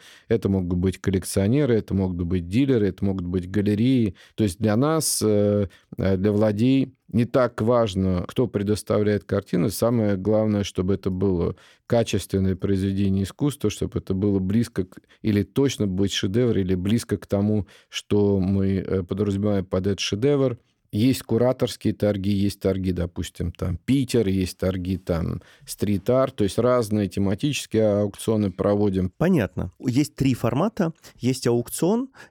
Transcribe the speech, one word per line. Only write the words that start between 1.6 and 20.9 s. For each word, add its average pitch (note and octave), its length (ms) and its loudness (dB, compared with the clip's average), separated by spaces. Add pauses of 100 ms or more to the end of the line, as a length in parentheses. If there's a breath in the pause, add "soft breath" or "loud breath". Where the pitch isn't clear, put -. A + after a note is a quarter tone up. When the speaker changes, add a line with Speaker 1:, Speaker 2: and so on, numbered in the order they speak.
Speaker 1:
это F#2+ 180 -2
могут F#2 320 -2
быть F2 220 -2
дилеры, A#2 400 2
это F#2 160 -4
могут F#2+ 220 -2
быть F2+ 220 -4
галереи. G#2 680 0 (180 loud breath)
То - 80 -2
есть G2 160 0
для G#2+ 160 2
нас, D3+ 500 0
э, G#2 440 2 (300 soft breath)
э, F#2 180 2
для G2+ 160 2
Владей A2 600 2 (160)
не A#2+ 140 2
так A#2+ 380 0
важно, F#2+ 640 2
кто B2+ 180 0
предоставляет G#2 760 0
картины. A#2+ 460 -2
Самое A2+ 460 0
главное, G#2+ 460 2
чтобы G2 320 -2
это G2 140 -4
было F#2 480 0 (300 soft breath)
качественное G2 680 0
произведение G2 680 0
искусства, C3 460 -4
чтобы - 300 -6
это - 120 -6
было G2 260 0
близко G2 460 -2
к, - 140 -20 (240 soft breath)
или G#2 200 2
точно B2 440 0
быть F#2+ 260 -2
шедевр, A2 460 0
или F#2 160 0
близко G2+ 420 0
к - 100 -10
тому, G#2 400 0 (220 loud breath)
что G2+ 520 0
мы, G2 460 0
э, F#2 160 -2
подразумеваем G2 640 0
под F#2+ 220 -2
этот G2 140 -2
шедевр. C3 580 0 (320)